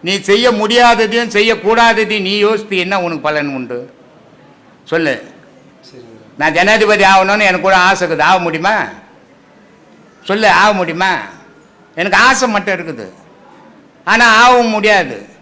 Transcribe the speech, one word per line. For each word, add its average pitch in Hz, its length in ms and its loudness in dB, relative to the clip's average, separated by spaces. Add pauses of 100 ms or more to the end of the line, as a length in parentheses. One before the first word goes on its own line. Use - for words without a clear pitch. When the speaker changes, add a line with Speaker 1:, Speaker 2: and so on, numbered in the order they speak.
Speaker 1:
நீ 190 180 -6
செய்ய 214 320 2
முடியாததையும் 226 760 0
செய்யக்கூடாததையும் 220 920 0
நீ 190 160 -4
யோசித்து 208 400 -2
என்ன 185 240 -4
உனக்கு 165 200 -6
பலன் 151 260 -2
உண்டு? 123 460 -10 (880)
சொல்லு. 156 500 -4 (480)
Speaker 2:
சரிங்க. - 380 -20 (180)
Speaker 1:
நான் 151 160 -2
ஜனாதிபதி 202 500 2
ஆகணும்னு 190 380 4
எனக்கு 185 180 2
கூட 190 180 2
ஆசை 185 300 2
இருக்குது, 156 140 -2
ஆக 180 180 2
முடியுமா? 170 480 -4 (1400)
சொல்லு, 208 260 0
ஆக 190 240 4
முடியுமா? 180 460 -4 (760)
எனக்கு 185 220 -2
ஆசை 254 320 2
மட்டும் 202 300 -4
இருக்குது, 127 300 -12 (960)
ஆனா 233 220 2
ஆகவும் 233 420 4
முடியாது. 196 600 -2 (120)